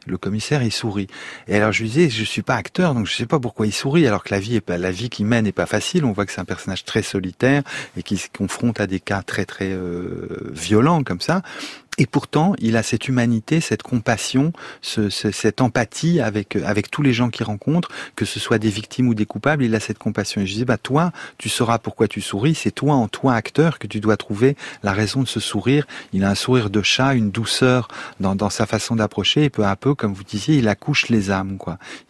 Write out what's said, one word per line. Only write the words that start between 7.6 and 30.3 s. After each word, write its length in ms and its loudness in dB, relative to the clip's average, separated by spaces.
et 60 -8
qui 140 -4
se 100 -4
confronte 440 -2
à 80 0
des 100 -2
cas 240 -4
très, 220 -4
très, 260 -6
euh, 560 -6
violents 540 4
comme 160 -4
ça. 220 0
Et 60 6
pourtant, 540 2
il 160 2
a 80 2
cette 240 -2
humanité, 520 2
cette 220 -2
compassion, 720 0
ce, 280 -2
ce, 220 -2
cette 280 0
empathie 600 2
avec, 340 -2
avec 380 0
tous 100 -2
les 100 4
gens 160 2
qu'il 160 -4
rencontre, 440 -2
que 100 -2
ce 140 -6
soit 200 2
des 100 2
victimes 400 0
ou 80 4
des 100 0
coupables, 380 0
il 100 2
a 60 2
cette 180 -6
compassion. 420 -2
Et 60 0
je 60 -4
disais, 120 -2
bah, 140 2
toi, 320 0
tu 100 -8
sauras 300 2
pourquoi 280 0
tu 140 -4
souris, 340 0
c'est 160 -2
toi, 240 2
en 140 4
toi, 260 2
acteur, 460 2
que 80 -10
tu 100 -6
dois 180 4
trouver 400 2
la 80 2
raison 300 0
de 40 0
ce 140 -4
sourire. 480 0
Il 100 2
a 80 4
un 60 2
sourire 340 2
de 120 0
chat, 320 2
une 180 2
douceur 560 2
dans, 160 0
dans 140 0
sa 140 0
façon 300 -2
d'approcher, 480 2
et 80 4
peu 140 0
à 100 2
peu, 220 0
comme 180 -2
vous 80 -12
disiez, 320 0